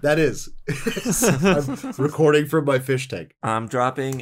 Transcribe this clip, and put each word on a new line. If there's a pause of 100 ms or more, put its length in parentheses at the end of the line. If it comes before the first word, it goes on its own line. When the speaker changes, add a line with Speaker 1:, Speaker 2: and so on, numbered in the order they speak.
Speaker 1:
That
is. (180)
<laughs>
I'm
recording
from
my
fish
tank.
Speaker 2:
I'm
dropping